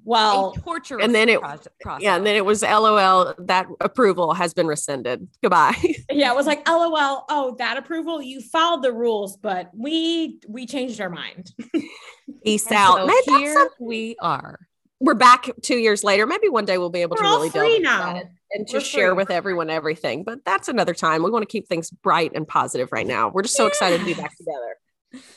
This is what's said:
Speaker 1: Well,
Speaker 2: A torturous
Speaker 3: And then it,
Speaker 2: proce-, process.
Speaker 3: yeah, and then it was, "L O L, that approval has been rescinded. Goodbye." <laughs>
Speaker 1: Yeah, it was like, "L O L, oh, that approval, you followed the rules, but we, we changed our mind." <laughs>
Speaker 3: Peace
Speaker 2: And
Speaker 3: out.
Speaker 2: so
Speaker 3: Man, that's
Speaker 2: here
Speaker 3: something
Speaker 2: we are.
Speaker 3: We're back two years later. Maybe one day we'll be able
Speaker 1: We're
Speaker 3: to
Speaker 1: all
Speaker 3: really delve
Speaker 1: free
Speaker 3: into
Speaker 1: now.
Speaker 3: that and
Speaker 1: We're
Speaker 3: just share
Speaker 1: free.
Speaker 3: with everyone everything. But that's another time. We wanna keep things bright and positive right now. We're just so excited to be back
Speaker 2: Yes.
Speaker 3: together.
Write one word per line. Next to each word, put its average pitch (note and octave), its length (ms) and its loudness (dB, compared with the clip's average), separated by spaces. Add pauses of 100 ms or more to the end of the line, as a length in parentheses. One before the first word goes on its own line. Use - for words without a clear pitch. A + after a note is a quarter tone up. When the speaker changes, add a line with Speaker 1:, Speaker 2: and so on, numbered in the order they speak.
Speaker 1:
Well, G#3 520 2
Speaker 2:
A - 60 -8
torturous E4 440 -8
Speaker 3:
And A#3 100 2
then A3 140 4
it, A3 120 2
Speaker 2:
proce-, C#3+ 260 -14 (140)
process. - 220 -10
Speaker 3:
yeah, G3 140 2
and G3 100 0
then G#3 80 2
it G#3 100 0
was, G#3 160 0
"L G#3+ 240 4
O G#3+ 120 6
L, F#3+ 420 4
that F#3 260 0 (140)
approval F3+ 560 2
has F3 180 -2
been E3+ 140 0
rescinded. C#3 600 -6 (140)
Goodbye." F3+ 320 4 (200)
<laughs> - 180 -10
Speaker 1:
Yeah, C#4 200 2
it B3 40 0
was C#4 100 2
like, D4 220 -2
"L E4+ 140 2
O E4+ 140 0
L, C#4 340 -2
oh, C4+ 280 -2
that A#3+ 200 -4
approval, D#4+ 440 -6
you C4 200 -14
followed D#4+ 420 0
the B3+ 100 2
rules, A3 440 -4
but F3+ 360 -6
we, D#4+ 760 -4
we A#3 200 -14
changed B3+ 340 -6
our F#3 80 -4
mind." D#3+ 420 -14 (460)
<laughs> - 460 -20
Speaker 3:
Peace G#3+ 240 0
Speaker 2:
And A3 80 -2
Speaker 3:
out. G3+ 220 6
Speaker 2:
so - 0 -
Speaker 3:
Man, F#3+ 100 0
that's B4 180 4 (140)
Speaker 2:
here G#4 140 -2
Speaker 3:
something C5 340 0
Speaker 2:
we A3+ 340 -8
are. D#3 380 -4 (400)
Speaker 3:
We're C4 160 4
back B3 340 6 (120)
two B3+ 180 0
years G#3+ 260 2
later. G3+ 200 4
Maybe G4+ 220 0
one A#3 160 0
day G3 140 0
we'll F3 120 -2
be F3 120 -4
able E3+ 160 -2
Speaker 1:
We're A4 60 0
Speaker 3:
to G4+ 40 2
Speaker 1:
all A4 120 4
Speaker 3:
really A4+ 100 -2
delve G#4 160 0
Speaker 1:
free A#4 100 4
Speaker 3:
into E4+ 140 0
Speaker 1:
now. F#3 240 -2
Speaker 3:
that F3+ 100 -10 (300)
and G#3 180 -8
Speaker 1:
We're - 80 -2
Speaker 3:
just - 100 -6
share G3+ 200 2
Speaker 1:
free. F#3 80 2
Speaker 3:
with F#3+ 140 -2
everyone F3 380 -2
everything. D#3 540 -4
But A3+ 220 -12
that's F#4+ 240 -4
another F#3 240 0
time. D#3+ 300 0
We F#3 60 0
wanna A3 160 -2
keep G#3 220 -8
things E3 240 -4
bright E3 440 0
and D#3 120 -6
positive B2+ 460 -2
right A2+ 120 -2
now. A2+ 220 0
We're F#3 140 -2
just G#3+ 160 -4
so C4 100 4
excited F#3 320 0
to - 60 -6
be F3 80 -4
back - 180 -10
Speaker 2:
Yes. - 60 -20
Speaker 3:
together. D3 840 -14 (140)